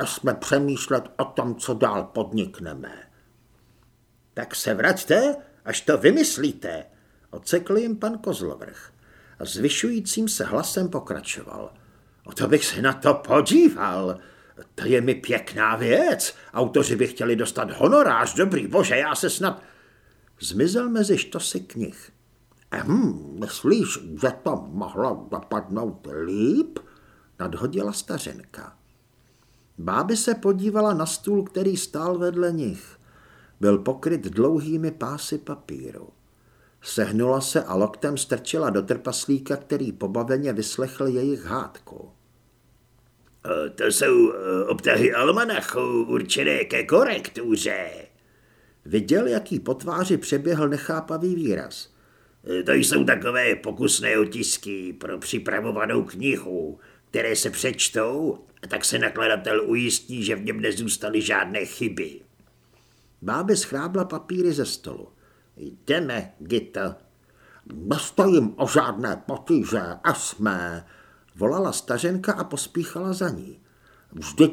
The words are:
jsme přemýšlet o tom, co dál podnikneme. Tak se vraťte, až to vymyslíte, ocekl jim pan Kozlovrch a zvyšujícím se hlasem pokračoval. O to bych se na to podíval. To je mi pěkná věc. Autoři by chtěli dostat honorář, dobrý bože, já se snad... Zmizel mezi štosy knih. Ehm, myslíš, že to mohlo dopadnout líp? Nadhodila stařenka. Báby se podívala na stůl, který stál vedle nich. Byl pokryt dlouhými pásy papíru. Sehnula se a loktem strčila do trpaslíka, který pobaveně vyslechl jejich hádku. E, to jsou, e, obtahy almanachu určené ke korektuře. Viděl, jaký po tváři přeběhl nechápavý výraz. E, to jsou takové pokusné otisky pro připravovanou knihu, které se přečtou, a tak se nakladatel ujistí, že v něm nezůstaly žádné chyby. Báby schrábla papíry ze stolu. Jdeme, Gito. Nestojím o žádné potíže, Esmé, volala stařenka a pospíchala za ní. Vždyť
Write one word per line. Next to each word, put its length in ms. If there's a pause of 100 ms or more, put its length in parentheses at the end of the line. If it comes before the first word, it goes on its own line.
jsme 300
přemýšlet 840
o 80
tom, 300
co 200
dál 300
podnikneme. 880 (1400)
Tak 200
se 200
vraťte, 640 (280)
až 160
to 180
vymyslíte, 840 (460)
ocekl 460
jim 200
pan 220
Kozlovrch 760 (440)
a 60
zvyšujícím 840
se 160
hlasem 440
pokračoval. 840 (540)
O 60
to 160
bych 160
se 180
na 100
to 220
podíval. 1040 (560)
To 120
je 140
mi 140
pěkná 640
věc. 580 (200)
Autoři 420
by 100
chtěli 300
dostat 340
honorář, 640
dobrý 320
bože, 300
já 180
se 160
snad... 320 (800)
Zmizel 500
mezi 280
štosy 420
knih. 500 (600)
Ehm, 720
myslíš, 580 (240)
že 60 (140)
to 260
mohlo 600
dopadnout 800 (160)
líp? 540 (600)
Nadhodila 540
stařenka. 840 (1000)
Báby 380
se 180
podívala 600
na 120
stůl, 360
který 340
stál 420
vedle 340
nich. 460 (600)
Byl 180
pokryt 460
dlouhými 680
pásy 480
papíru. 680 (760)
Sehnula 560
se 240
a 100
loktem 420
strčila 540
do 120
trpaslíka, 720
který 360
pobaveně 600
vyslechl 540
jejich 380
hádku. 680 (1600)
E, 40
to 140
jsou, 480
e, 320
obtahy 500
almanachu 880
určené 600
ke 200
korektuře. 1080 (920)
Viděl, 420
jaký 340
po 140
tváři 420
přeběhl 520
nechápavý 640
výraz. 600 (680)
E, 20
to 100
jsou 320
takové 520
pokusné 640
otisky 720
pro 260
připravovanou 840
knihu, 760 (320)
které 260
se 140
přečtou, 880 (240)
a 40
tak 180
se 140
nakladatel 720
ujistí, 540
že 120
v 80
něm 160
nezůstaly 600
žádné 420
chyby. 560 (1000)
Báby 340
schrábla 480
papíry 480
ze 140
stolu. 420 (480)
Jdeme, 840
Gito. 560 (800)
Nestojím 840
o 120
žádné 580
potíže, 560 (280)
Esmé, 760 (500)
volala 360
stařenka 600
a 120
pospíchala 680
za 160
ní. 320 (520)
Vždyť 400